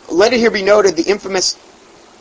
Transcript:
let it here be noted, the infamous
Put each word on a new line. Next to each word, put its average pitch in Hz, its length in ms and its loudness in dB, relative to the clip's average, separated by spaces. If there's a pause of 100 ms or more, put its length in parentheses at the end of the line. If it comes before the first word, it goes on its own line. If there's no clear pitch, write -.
let 202 240 2
it 254 60 2
here 226 120 2
be 202 120 -4
noted, 196 340 2
the 165 80 -2
infamous 190 500 -4 (680)